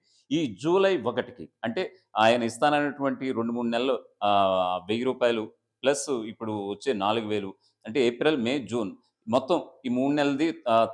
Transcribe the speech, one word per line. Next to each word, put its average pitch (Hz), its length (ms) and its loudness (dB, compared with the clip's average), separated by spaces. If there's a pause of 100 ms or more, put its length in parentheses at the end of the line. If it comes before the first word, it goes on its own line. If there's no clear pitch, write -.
(320)
ఈ 135 300 -2
జూలై 185 400 2
ఒకటికి, 104 480 -4 (140)
అంటే 117 320 -6 (220)
ఆయన 117 260 4
ఇస్తానన్నటువంటి 135 880 0
రెండు 113 200 -2
మూడు 120 160 -2
నెలలు, 120 320 0 (240)
ఆ, 104 60 2 (600)
వెయ్యి 120 140 0
రూపాయలు 120 460 0 (340)
ప్లస్ 143 260 0
ఇప్పుడు 107 600 -4
వచ్చే 110 240 -2
నాలుగు 107 340 0
వేలు, 104 260 -4 (340)
అంటే 117 200 2
ఏప్రిల్, 135 300 0
మే, 123 220 -2
జూన్ 110 320 -4 (380)
మొత్తం 135 320 0 (240)
ఈ 123 40 -4
మూడు 131 240 0
నెలలది, 147 440 0 (100)
ఆ, 113 260 4